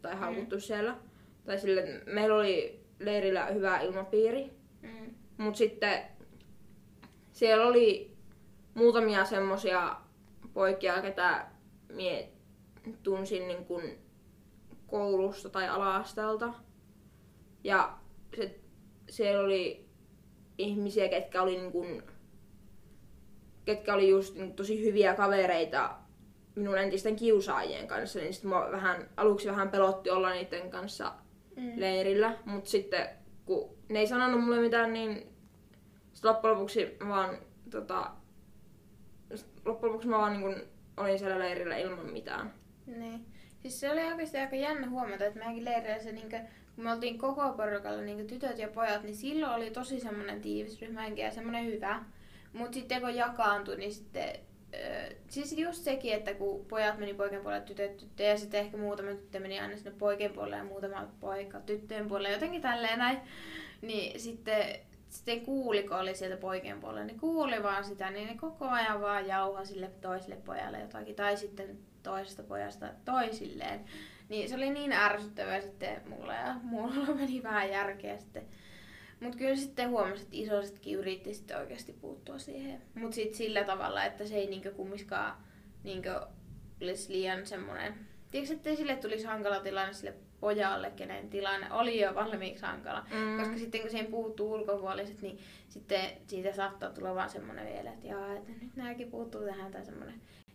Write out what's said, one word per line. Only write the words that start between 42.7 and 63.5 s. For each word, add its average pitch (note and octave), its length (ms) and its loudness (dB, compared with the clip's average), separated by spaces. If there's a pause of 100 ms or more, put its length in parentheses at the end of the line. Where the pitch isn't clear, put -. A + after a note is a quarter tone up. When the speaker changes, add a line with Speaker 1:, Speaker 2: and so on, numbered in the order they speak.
Speaker 2:
Niin. A#3 400 -10 (360)
Siis B3+ 180 -10
se C#4 120 0
oli D#4+ 120 4
oikeesti E4 340 -4
aika C4+ 180 -2
jännä C#4 340 -2
huomata, G#3 360 -2
että G#3 140 -2
meidänkin A#3 260 -6
leirillä A3+ 340 -2
se, A3 120 -10
niinkö, A3 280 -8 (360)
kun A3+ 80 -10
me A#3 80 0
oltiin A#3 260 -2
koko C4+ 360 0
porukalla, G#3 480 -2
niinkö, G#3 220 -6
tytöt B3 340 -4
ja G#3+ 100 -4
pojat, G#3+ 360 0
niin G#3 120 -8
silloin C#4 380 0
oli A3+ 180 -2
tosi B3+ 280 -4
semmonen G#3 420 -6
tiivis G#3+ 400 -4
ryhmä A3+ 200 -8
henki G#3+ 200 -6
ja G#3+ 100 -2
semmonen A3+ 340 -4
hyvä. G#3+ 380 -2 (500)
Mut A#3+ 200 -6
sitten B3+ 280 -2
kun B3 140 -2
jakaantui, G#3 640 2
niin G3+ 140 -6
sitten, - 440 -6 (380)
ö, - 420 -6 (120)
siis C#4+ 300 -6
just E4+ 260 -2
sekin, C4 300 0
että G#3 200 -2
kun G3 320 -2
pojat G#3+ 340 2
meni G3+ 140 -4
poikien G3+ 280 -2
puolelle, G3+ 240 -4
tytöt G3+ 320 -6
tyttöjen, - 340 0
ja G#3 60 4
sitten G#3 220 -2
ehkä G#3 180 -4
muutama G3+ 320 -4
tyttö G3+ 300 -8
meni F#3+ 200 -6
aina G3+ 180 -6
sinne G3+ 140 -12
poikien G3+ 420 2
puolelle G3+ 240 -4
ja G3+ 60 -6
muutama G3 440 -6 (120)
poika G3 400 -6
tyttöjen G#3 480 -4
puolelle, G3+ 240 0
jotenkin D#4+ 300 -2
tälleen A#3 380 0
näin. B3+ 180 4 (640)